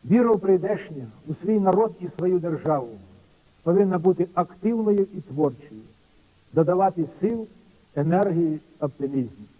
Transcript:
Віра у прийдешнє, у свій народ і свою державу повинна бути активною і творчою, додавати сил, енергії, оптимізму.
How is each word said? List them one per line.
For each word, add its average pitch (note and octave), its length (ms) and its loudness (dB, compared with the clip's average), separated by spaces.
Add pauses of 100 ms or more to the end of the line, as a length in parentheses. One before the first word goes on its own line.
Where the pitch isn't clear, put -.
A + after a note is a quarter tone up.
Віра A3+ 260 4
у G#3 80 4
прийдешнє, F3+ 680 -2 (200)
у D#3 80 -6
свій G#3 260 0
народ F#3+ 400 2
і F3+ 80 -8 (100)
свою F3+ 200 0
державу D3 600 -4 (640)
повинна F#3+ 360 2
бути F3 360 2
активною G#3 800 0
і F#3 60 -10
творчою, C3 640 -6 (720)
додавати F3+ 520 2 (160)
сил, A3 260 -2 (500)
енергії, E3 640 0 (200)
оптимізму. C3+ 680 -6 (140)